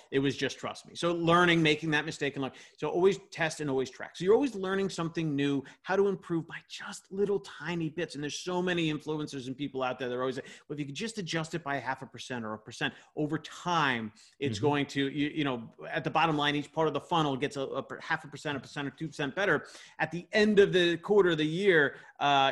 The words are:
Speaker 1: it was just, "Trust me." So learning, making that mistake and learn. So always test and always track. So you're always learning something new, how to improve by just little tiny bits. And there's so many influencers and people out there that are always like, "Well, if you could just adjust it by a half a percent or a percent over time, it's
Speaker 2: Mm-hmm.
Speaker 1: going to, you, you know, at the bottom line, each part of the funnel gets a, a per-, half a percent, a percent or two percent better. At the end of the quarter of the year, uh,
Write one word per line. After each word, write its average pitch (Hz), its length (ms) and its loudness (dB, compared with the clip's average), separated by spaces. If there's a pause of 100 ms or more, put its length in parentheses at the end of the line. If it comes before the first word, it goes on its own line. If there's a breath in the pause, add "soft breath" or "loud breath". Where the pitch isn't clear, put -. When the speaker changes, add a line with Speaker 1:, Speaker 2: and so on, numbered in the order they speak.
(100)
Speaker 1:
it 139 80 0
was 135 180 2
just, 135 220 -4
"Trust - 300 -10
me." - 80 -18
So 175 180 0
learning, 170 480 6
making 156 300 2
that 151 120 0
mistake 143 300 -4
and 139 80 -4
learn. 131 100 -4 (240 loud breath)
So 151 120 -4
always 185 320 4 (100)
test 156 300 -2
and 147 100 -2
always 131 180 0
track. - 280 -14
So 160 80 -6
you're 202 100 6
always 247 220 2
learning 190 320 -2
something 165 480 -2
new, 139 260 2 (200 loud breath)
how 185 120 -2
to 196 140 4
improve 170 400 -4
by 156 80 -12 (120)
just - 440 -14
little 196 260 0
tiny 165 520 -6
bits. 160 260 -6
And 147 80 -6
there's 143 160 -6
so 180 200 -2
many 175 320 0
influencers 147 540 -6
and 131 100 -8
people 135 280 -4
out 127 160 -2
there 127 80 -4
that 123 80 -4
are 127 40 -4
always 127 140 -2
like, 123 140 -10 (200 loud breath)
"Well, 147 60 -8
if 143 60 -8
you 143 60 -6
could 139 100 -10
just 220 220 -6
adjust 165 360 -4
it 160 80 -6
by 139 140 -4
a 131 40 -2
half 131 220 -6
a 123 40 -12
percent 120 380 -10
or 107 100 -6
a 107 40 -10
percent 127 340 -6 (220 loud breath)
over 151 240 -4
time, 139 720 -2 (300 soft breath)
it's 120 180 -2
Speaker 2:
Mm-hmm. 143 80 0
Speaker 1:
going 143 200 2
to, 139 220 -2
you, 147 200 -2
you 143 160 -4
know, 123 180 -2 (260)
at 160 140 -4
the 156 80 -4
bottom 160 260 2
line, 147 200 2
each 147 160 -4
part 160 160 0
of 143 40 -2
the 143 80 -2
funnel 147 360 0
gets 139 200 -2
a, 139 40 -4
a 135 240 -4
per-, - 160 -12
half 160 240 -4
a - 20 -16
percent, 143 300 -8
a 131 40 -6
percent 143 280 -8
or - 20 -4
two 160 160 -10
percent 143 300 -6
better. 180 300 2 (340 loud breath)
At 160 100 -2
the 175 220 -8
end 214 260 6
of 185 140 6
the 170 240 4
quarter 190 340 4
of 160 80 2
the 156 80 2
year, 160 520 4 (200 loud breath)
uh, 139 340 6